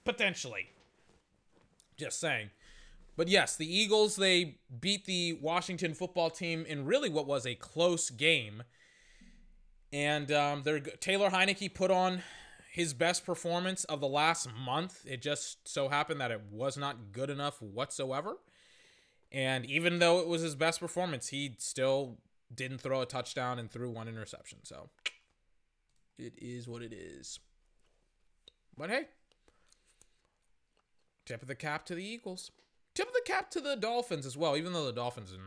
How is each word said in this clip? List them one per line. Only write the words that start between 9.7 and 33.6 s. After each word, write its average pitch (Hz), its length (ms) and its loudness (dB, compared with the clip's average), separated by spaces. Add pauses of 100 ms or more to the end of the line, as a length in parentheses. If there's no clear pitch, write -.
And, 147 380 0
um, 147 320 2
they're, 151 160 2
Taylor 190 500 2
Heinicke 190 440 2
put 185 180 4
on 185 300 4 (500)
his 165 220 0
best 170 320 2
performance 180 580 -2
of 143 160 -4
the 139 80 0
last 151 480 4
month. 135 500 -2
It 131 160 -8
just - 460 -4
so 139 220 0
happened 147 320 0
that 120 100 0
it 107 180 -4
was 127 280 -2
not 123 340 -6
good 131 180 -4
enough 143 320 -4
whatsoever. 131 760 -4 (920)
And 131 360 -2
even 170 340 2
though 170 200 8
it 165 80 0
was 165 140 2
his 156 140 -2
best 160 240 2
performance, 175 480 -4
he 139 300 -4
still 135 600 0 (340)
didn't 127 260 -6
throw 131 220 0
a 127 40 0
touchdown 123 540 -4
and 113 100 -8
threw 120 200 -8
one 113 180 -8
interception. - 560 -12
So - 260 -16 (1300)
it 120 200 -16
is 120 280 -12
what 117 160 -12
it 113 120 -12
is. 82 460 -14 (1400)
But 160 120 -8
hey, 277 180 -2 (2250)
tip 117 160 -8
of 127 80 -14
the 139 60 -6
cap 151 320 -4
to 175 80 -6
the 185 100 -6
Eagles. 208 460 -10 (440)
Tip 480 140 0
of 494 40 -12
the 494 120 6
cap 381 260 -2
to 359 80 -2
the 277 160 0